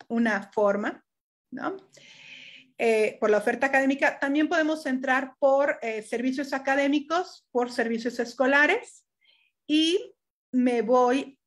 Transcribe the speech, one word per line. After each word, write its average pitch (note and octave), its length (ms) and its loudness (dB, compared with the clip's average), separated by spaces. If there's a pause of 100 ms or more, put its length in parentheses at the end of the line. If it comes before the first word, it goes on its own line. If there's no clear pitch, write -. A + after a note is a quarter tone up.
una A3+ 460 -2
forma, G#3 500 -2 (460)
¿no? F#4 280 -8 (1040)
Eh, A3 380 2
por G#3+ 100 2
la G#3 100 4
oferta - 280 -2
académica, C4+ 520 0
también D4 280 0
podemos D#4 380 -2
entrar C4 520 -2
por, C#4 440 2
eh, A3 200 -6
servicios C4 520 -4
académicos, C#4+ 1000 -2
por B3 200 -2
servicios A#3 480 -2
escolares, C#4+ 840 0 (640)
y E4 480 0 (380)
me B3 280 2
voy B3 640 2